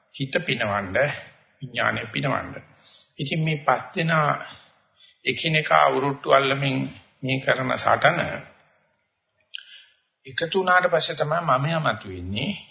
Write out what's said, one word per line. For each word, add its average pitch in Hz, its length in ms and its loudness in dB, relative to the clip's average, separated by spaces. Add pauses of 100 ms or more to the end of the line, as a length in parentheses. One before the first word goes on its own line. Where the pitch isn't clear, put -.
(160)
හිත 139 220 -4
පිනවන්න, 104 600 -2 (580)
විඥානය 117 500 -2
පිනවන්න. 127 500 -4 (580)
ඉතින් 160 280 -2
මේ 156 160 0
පස් 127 320 0
දෙනා 160 400 2 (960)
එකිනෙකා 156 640 4
උරුට්ටු 135 440 0
අල්ලමින් 135 460 2 (400)
මේ 131 220 -2
කරන 127 340 0
සටන 117 460 2 (2000)
එකතු 135 260 -6
වුණාට 180 360 4
පස්සේ 165 280 0
තමයි 151 260 -2
මමයා 156 400 2
මතුවෙන්නේ. 107 720 -4 (200)